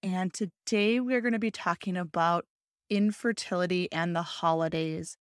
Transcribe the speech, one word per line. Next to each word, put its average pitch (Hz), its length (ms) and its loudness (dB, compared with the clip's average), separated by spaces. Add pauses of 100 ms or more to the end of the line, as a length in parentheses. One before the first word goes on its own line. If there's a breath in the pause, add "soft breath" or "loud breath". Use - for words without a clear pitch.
and 185 280 0
today 214 680 2
we're 247 220 0
gonna 233 180 0
be 226 100 0
talking 180 480 -2
about 170 480 0 (460)
infertility 196 1000 0
and 170 240 -2
the 170 60 0
holidays. 160 1040 -2